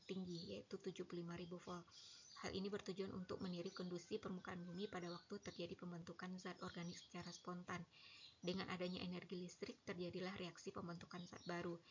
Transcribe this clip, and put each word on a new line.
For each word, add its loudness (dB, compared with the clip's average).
tinggi, 0
yaitu -2
tujuh 0
puluh 0
lima 0
ribu -2
volt. -2
Hal 2
ini 4
bertujuan 2
untuk 0
meniru 2
kondisi 2
permukaan 0
bumi 2
pada 2
waktu -2
terjadi 0
pembentukan -2
zat -2
organik -2
secara -4
spontan. -2
Dengan 4
adanya 4
energi 0
listrik, -4
terjadilah 2
reaksi -2
pembentukan -2
zat -8
baru. 4